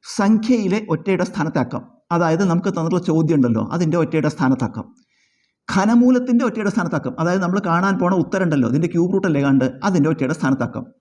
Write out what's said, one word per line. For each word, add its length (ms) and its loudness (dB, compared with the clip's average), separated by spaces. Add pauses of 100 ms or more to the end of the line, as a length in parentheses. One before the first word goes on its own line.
(180)
സംഖ്യയിലെ 600 2 (160)
ഒറ്റയുടെ 360 -2
സ്ഥാനത്തെ 340 -2
അക്കം, 180 -8 (340)
അതായത് 340 2
നമുക്ക് 260 0
തന്നിട്ടുള്ള 360 -2
ചോദ്യം 260 2
ഉണ്ടല്ലോ, 260 2 (120)
അതിൻ്റെ 260 0
ഒറ്റയുടെ 340 0
സ്ഥാനത്തക്കം, 480 -2 (920)
ഘനമൂലത്തിൻ്റെ 760 4
ഒറ്റയുടെ 260 -4
സ്ഥാനത്തക്കം, 460 -4
അതായത് 260 0
നമ്മൾ 140 -2 (100)
കാണാൻ 320 2
പോണ 120 2 (100)
ഉത്തരം 240 0
ഉണ്ടല്ലോ, 240 2
ഇതിൻ്റെ 220 0
ക്യൂബ് 200 0
റൂട്ട് 160 0
അല്ലേ 180 0
കണ്ട്, 180 4 (220)
അതിൻ്റെ 240 2
ഒറ്റയുടെ 280 -2
സ്ഥാനത്തക്കം. 440 -4 (160)